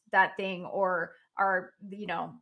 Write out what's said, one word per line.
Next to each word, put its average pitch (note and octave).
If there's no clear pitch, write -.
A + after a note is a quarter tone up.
that F#3+
thing F#3
or F3+
are, F#3+
you G3+
know, E3+